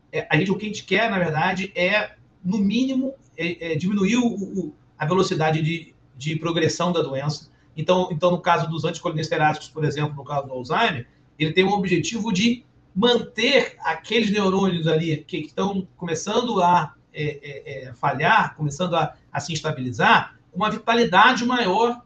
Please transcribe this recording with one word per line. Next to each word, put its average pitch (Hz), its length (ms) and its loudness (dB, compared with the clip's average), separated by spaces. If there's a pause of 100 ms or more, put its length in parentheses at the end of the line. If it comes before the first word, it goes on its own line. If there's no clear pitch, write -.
é, - 200 -4
a 156 80 4
gente, 190 120 2
o 185 60 0
que 214 100 -6
a 214 40 -6
gente - 160 -10
quer, 214 260 2
na 190 80 0
verdade, 175 560 0
é, 202 380 0 (280)
no 185 160 0
mínimo, 254 560 0 (220)
é, 165 380 -4
é - 20 0
diminuir 196 400 0
o, 247 100 4
o, 190 500 -4 (220)
a 151 80 -4
velocidade 156 560 2
de, 160 320 -4 (220)
de 151 220 -4
progressão 165 560 0
da 160 80 2
doença. 139 500 -6 (240)
Então, 180 340 2
então, 175 220 2
no 175 80 2
caso 165 300 2
dos 156 160 -4
anticolinesteráticos, 156 840 -2
por 156 160 -6
exemplo, 147 320 -2
no 139 80 -12
caso 143 240 -4
do 131 60 -12
Alzheimer, 156 540 -2 (300)
ele 156 140 0
tem 185 140 4
o 190 80 2
objetivo 202 580 0
de 233 320 2 (320)
manter 233 840 2
aqueles 202 500 -2
neurônios 190 560 0
ali 156 300 0
que, 156 240 -8
que 151 60 -10
estão 196 480 -4
começando 202 680 -2
a, 175 320 2 (180)
é, 147 300 -6
é, 139 460 -14
é, 123 40 -18
falhar, 147 600 2
começando 160 400 -2
a, 156 180 0 (180)
a - 80 -6
se - 140 -6
instabilizar, 156 840 0 (160)
uma 202 200 -2
vitalidade 226 720 4
maior 240 600 0